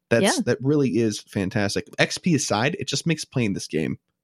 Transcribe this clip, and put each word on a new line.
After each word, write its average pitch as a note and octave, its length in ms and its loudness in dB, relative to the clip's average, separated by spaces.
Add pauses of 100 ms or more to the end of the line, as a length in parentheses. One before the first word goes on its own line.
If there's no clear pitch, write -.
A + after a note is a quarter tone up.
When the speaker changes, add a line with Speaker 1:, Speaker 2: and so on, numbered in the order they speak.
(100)
Speaker 1:
That's A#2 120 6 (140)
Speaker 2:
Yeah. B3+ 100 0
Speaker 1:
that A#2+ 140 2
really C3+ 380 2
is A2 220 0
fantastic. G2 680 -2 (120)
X - 200 0
P F3 160 0
aside, B2 440 0
it B2 100 -10
just - 180 -6
makes D#3+ 180 -2
playing A2+ 300 0
this - 140 -6
game D2+ 300 -2 (260)